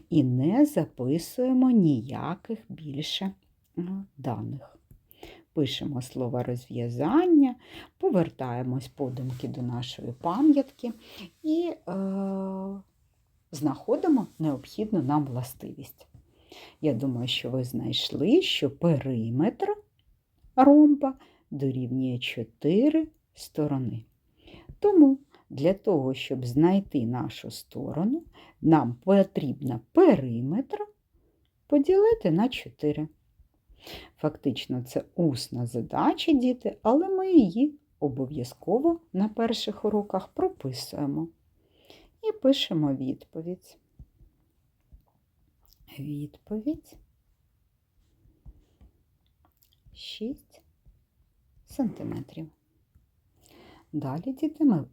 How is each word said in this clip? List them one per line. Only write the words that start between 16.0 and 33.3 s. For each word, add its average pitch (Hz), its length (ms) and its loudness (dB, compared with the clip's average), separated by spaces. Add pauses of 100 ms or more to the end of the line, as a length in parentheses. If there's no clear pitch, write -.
Я 147 120 2
думаю, 131 340 -4
що - 220 -6
ви 127 140 -2
знайшли, 127 800 0
що - 300 -2
периметр 131 960 0 (880)
ромба 285 580 8 (380)
дорівнює 127 680 -2
чотири 220 880 0 (260)
сторони. 131 680 -4 (760)
Тому 302 400 8 (300)
для 147 240 2
того, 143 400 0
щоб 127 320 -6
знайти 151 600 2
нашу 120 460 -6
сторону, 180 720 -4 (380)
нам 139 420 4
потрібно 147 760 0 (120)
периметр 165 840 2 (920)
поділити 381 640 4
на 196 180 2
чотири. 151 580 -4 (1120)